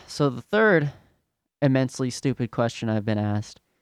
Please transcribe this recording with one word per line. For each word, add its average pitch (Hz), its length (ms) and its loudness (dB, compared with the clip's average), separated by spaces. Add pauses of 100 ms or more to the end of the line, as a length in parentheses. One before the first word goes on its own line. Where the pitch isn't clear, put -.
So 143 240 0
the 123 120 -10
third 190 500 2 (680)
immensely 131 500 2
stupid 123 400 -4
question 117 380 -2
I've 110 160 0
been 107 140 -2
asked 104 420 -4 (220)